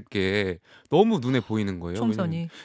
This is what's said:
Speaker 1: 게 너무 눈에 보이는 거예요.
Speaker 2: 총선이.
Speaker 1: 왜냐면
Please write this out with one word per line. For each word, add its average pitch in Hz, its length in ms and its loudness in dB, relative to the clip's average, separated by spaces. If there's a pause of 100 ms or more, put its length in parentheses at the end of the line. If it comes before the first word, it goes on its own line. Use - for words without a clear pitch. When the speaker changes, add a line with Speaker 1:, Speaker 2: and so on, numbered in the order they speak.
Speaker 1:
게 95 500 0 (320)
너무 202 280 6
눈에 127 220 0
보이는 98 400 -2
거예요. 87 160 -6
Speaker 2:
총선이. 175 400 -2
Speaker 1:
왜냐면 170 140 -6 (140)